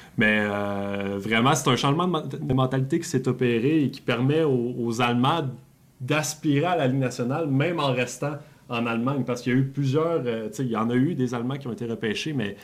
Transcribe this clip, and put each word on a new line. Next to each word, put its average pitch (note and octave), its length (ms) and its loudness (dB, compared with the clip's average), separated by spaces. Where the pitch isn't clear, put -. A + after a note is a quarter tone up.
Mais, G#2+ 240 4
euh, G2+ 800 -2
vraiment, A2+ 360 2
c'est D3 160 0
un B2 60 4
changement D3 320 2
de, F#3 60 0
men-, D3 340 -6
de C3+ 60 0
mentalité C3 480 0
qui - 80 -10
s'est - 180 0
opéré B2+ 560 2
et A#2+ 80 0
qui - 80 -16
permet C3 440 2
aux, B2+ 360 2
aux A#2 220 -2
Allemands B2+ 480 2
d'aspirer D3 640 0
à F#3 140 2
la C3+ 100 2
Ligue C3+ 140 2
nationale, C3 460 -2
même D3+ 340 0
en C#3 100 2
restant B2+ 460 -4
en A#2+ 160 -2
Allemagne. A#2+ 400 0
Parce A#2+ 160 -4
qu'il B2+ 100 -2
y B2 60 4
a - 20 4
eu C3+ 80 2
plusieurs, D3 580 0
euh, A2+ 220 -4
tu A2 80 -10
sais, C#3 80 -4
il A#2+ 80 -2
y A2 60 0
en A2+ 120 0
a A#2+ 60 0
eu C#3+ 200 2
des B2+ 180 -2
Allemands B2 240 -4
qui C3+ 100 -10
ont A#2 60 -6
été A#2+ 120 -6
repêchés, A2+ 460 -4
mais, G#2+ 320 -2